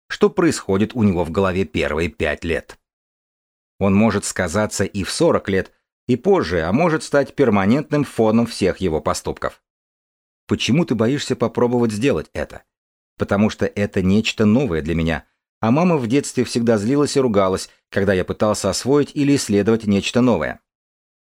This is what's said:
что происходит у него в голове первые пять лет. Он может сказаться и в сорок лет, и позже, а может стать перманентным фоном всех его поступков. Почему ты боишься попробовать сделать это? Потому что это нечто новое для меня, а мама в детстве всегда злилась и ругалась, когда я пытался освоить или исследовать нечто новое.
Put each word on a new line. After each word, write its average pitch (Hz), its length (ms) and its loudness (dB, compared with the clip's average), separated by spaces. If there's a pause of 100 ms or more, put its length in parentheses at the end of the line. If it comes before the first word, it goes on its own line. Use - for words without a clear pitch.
что - 240 0
происходит 107 640 0
у 110 80 0
него 87 200 2
в 82 60 -4
голове 92 360 0
первые 76 440 -2
пять 76 340 -4
лет. - 360 -6 (1000)
Он 98 160 2
может 101 300 2
сказаться 101 580 -2
и 98 200 -4
в - 60 -8
сорок 143 380 0
лет, 95 240 -2 (360)
и 127 100 0
позже, 139 460 0
а 82 100 -2
может 160 300 0
стать 139 300 -2
перманентным 127 680 2
фоном 117 420 0
всех 95 320 -2
его 80 220 -2
поступков. - 640 -6 (840)
Почему 143 360 0
ты 135 120 -2
боишься 123 400 -2
попробовать 120 560 0
сделать 104 420 -2
это? - 300 -10 (540)
Потому 101 320 0
что - 160 -4
это 101 360 -2
нечто 104 440 0
новое 104 360 2
для 80 140 -4
меня, 80 300 -2 (360)
а 110 100 2
мама 165 260 2
в 120 100 -4
детстве 127 360 0
всегда 117 340 0
злилась 131 380 0
и 139 40 4
ругалась, 98 500 0 (200)
когда 98 240 0
я 90 120 0
пытался 101 440 -2
освоить 131 440 0
или 143 220 2
исследовать 113 500 0
нечто 101 360 2
новое. 90 380 0 (800)